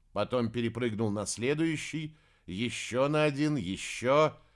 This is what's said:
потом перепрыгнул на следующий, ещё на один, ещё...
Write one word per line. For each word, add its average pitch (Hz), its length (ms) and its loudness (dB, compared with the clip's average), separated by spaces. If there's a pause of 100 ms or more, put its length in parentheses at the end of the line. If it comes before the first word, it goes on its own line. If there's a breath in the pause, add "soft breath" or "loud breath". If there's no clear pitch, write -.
(120)
потом 110 380 0
перепрыгнул 113 600 0
на 101 160 -2
следующий, 156 880 -2 (300 soft breath)
ещё 113 600 0
на 151 160 4
один, 151 320 2
ещё... 123 800 2 (200 soft breath)